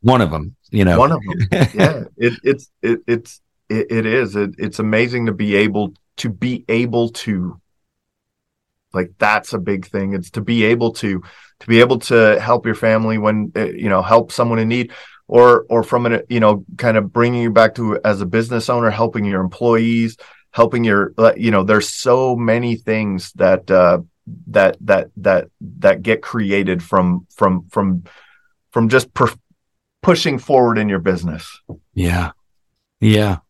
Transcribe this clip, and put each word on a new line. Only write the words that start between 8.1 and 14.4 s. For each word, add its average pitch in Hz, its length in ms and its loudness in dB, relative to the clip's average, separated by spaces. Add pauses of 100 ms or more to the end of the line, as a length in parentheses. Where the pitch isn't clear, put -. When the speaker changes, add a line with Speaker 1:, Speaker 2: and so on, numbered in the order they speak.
Speaker 2:
like, 92 260 -6
that's 107 340 -2
a 117 60 -4
big 95 280 -6
thing. 98 280 -6
It's 90 160 -10
to 117 100 -8
be 113 240 0
able 117 300 0
to, 98 280 -6 (380)
to - 60 -20
be 113 140 6
able 123 200 4
to 110 400 4
help 117 260 0
your 113 100 -2
family 110 420 0
when, 107 380 -2
uh, 107 80 -2
you 98 240 -6
know, 95 140 0
help 113 280 2
someone 117 280 -2